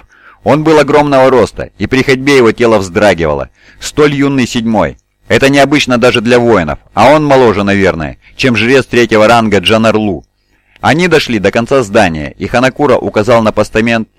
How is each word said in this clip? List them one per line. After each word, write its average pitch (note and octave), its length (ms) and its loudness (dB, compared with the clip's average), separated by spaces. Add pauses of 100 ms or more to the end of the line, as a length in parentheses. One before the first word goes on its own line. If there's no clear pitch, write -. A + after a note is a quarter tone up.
(440)
Он C#3 180 0
был D#3 160 2
огромного C3+ 520 2
роста, G2+ 480 -2
и G#2 80 -6
при C3 160 -2
ходьбе C3+ 340 0
его A#2 160 4
тело A2+ 260 0
вздрагивало. E2+ 720 -2 (300)
Столь D3+ 340 -2
юный C#3 320 -2
седьмой. A2 520 -4 (280)
Это C3+ 220 0
необычно C#3 480 0
даже A#2+ 240 0
для A#2+ 180 2
воинов, F#2+ 400 0 (140)
а A2 180 2
он D3+ 140 2
моложе, A#2+ 400 2
наверное, F2 540 -2 (180)
чем B2 200 -2
жрец A#2+ 280 0
третьего A2+ 420 0
ранга A2 320 2
Джанарлу. G#2+ 640 -2 (580)
Они D#3 260 0
дошли C#3+ 300 0
до G2 120 -2
конца A#2+ 320 -2
здания, F#2 540 -2
и E2+ 100 -10
Ханакура B2+ 520 0
указал A2 440 0
на G#2+ 100 0
постамент A2 540 -2 (120)